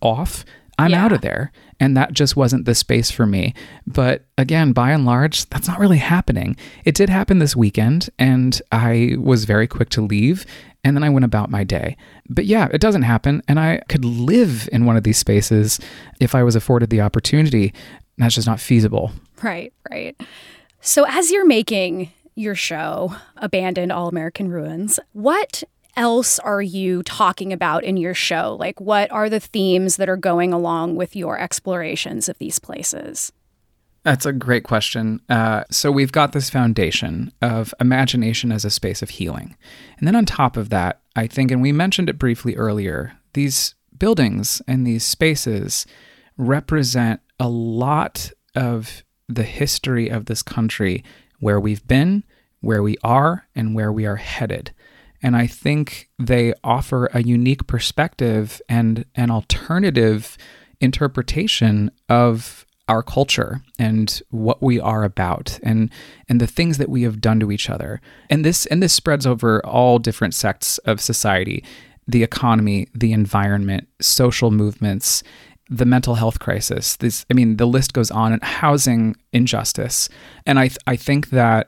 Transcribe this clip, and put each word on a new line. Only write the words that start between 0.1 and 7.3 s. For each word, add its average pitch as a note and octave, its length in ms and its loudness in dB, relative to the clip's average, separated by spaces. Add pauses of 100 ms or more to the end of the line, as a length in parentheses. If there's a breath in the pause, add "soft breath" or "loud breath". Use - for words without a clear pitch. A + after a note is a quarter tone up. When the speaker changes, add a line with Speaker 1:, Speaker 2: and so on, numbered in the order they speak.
Speaker 1:
I'm E3 120 4
Speaker 2:
Yeah. F3+ 140 4
Speaker 1:
out A3 60 4
of E3 100 2
there. - 300 -4 (280 soft breath)
And C3+ 180 4
that - 160 2
just C#3 220 2
wasn't C3 300 2
the A#2 100 2
space A#2 360 0
for A#2+ 140 0
me. G2 280 0 (340 loud breath)
But C3 380 0 (120)
again, D3+ 360 4
by B2+ 180 2
and D3+ 140 2
large, B2+ 440 2
that's - 180 -6
not F3+ 120 -2
really F#3+ 180 6
happening. B2+ 580 0 (280 loud breath)
It D3+ 120 2
did G3 140 4
happen F#3+ 300 2